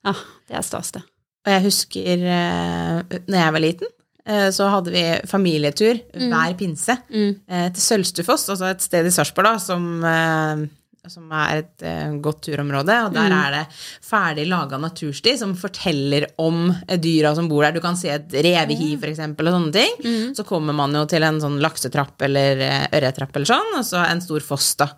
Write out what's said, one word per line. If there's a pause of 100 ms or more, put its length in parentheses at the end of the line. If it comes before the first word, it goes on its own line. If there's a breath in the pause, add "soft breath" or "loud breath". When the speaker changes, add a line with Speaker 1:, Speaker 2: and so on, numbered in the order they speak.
Speaker 1:
ja, (340 loud breath)
det
er
stas,
det. (420)
Speaker 2:
Og
jeg
husker,
eh, (260)
når
jeg
var
liten, (400)
eh,
så
hadde
vi (200)
familietur (120)
Speaker 1:
Mm.
Speaker 2:
hver
pinse, (120)
Speaker 1:
Mm.
Speaker 2:
eh,
til
Sølstufoss,
altså
et
sted
i
Sarpsborg
da,
som,
eh, (400)
som
er
et,
eh, (100)
godt
turområde,
og
der
Speaker 1:
Mm.
Speaker 2:
er
det (360 loud breath)
ferdig
laget
natursti
som
forteller (100)
om, (180)
eh,
dyra
som
bor
der.
Du
kan
se
et
revehi,
Speaker 1:
Ja.
Speaker 2:
for
eksempel,
og
sånne
ting. (120)
Speaker 1:
Mm.
Speaker 2:
Så
kommer
man
jo
til
en
sånn
laksetrapp
eller,
eh,
ørrettrapp
eller
sånn,
og
så
en
stor
foss
da. (100)